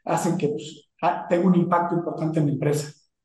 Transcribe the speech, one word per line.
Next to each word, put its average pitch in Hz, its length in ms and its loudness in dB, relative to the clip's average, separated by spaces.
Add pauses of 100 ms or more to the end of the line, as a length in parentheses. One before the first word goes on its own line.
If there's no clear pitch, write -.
hacen - 320 0
que, 147 120 0
pues, - 400 -10 (140)
ah, 175 260 0
tenga 180 180 2
un 180 80 6
impacto 170 400 2
importante 160 460 -2
en 147 60 2
la 139 60 0
empresa, 147 400 -2 (320)